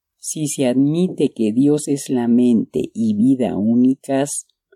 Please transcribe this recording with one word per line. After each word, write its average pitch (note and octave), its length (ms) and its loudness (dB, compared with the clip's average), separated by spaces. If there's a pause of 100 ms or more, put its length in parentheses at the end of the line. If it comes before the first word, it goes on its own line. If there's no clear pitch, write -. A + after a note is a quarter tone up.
(180)
Si - 300 -8
se C#3 200 -2
admite D3 640 0
que G#2+ 240 -2
Dios D3 340 2
es C#3+ 220 -4
la B2 180 0
mente A#2+ 680 2
y A2 220 -2
vida A2+ 420 0
únicas, C3 920 0 (280)